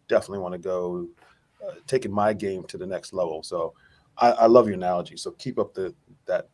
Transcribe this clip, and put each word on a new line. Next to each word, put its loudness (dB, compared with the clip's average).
definitely -2
wanna -8
go, -4
uh, -10
taking -2
my 2
game -6
to -14
the -10
next -8
level." -4
So -6
I, 6
I 6
love 10
your -2
analogy. -4
So -10
keep -8
up -4
the, -6
that. -4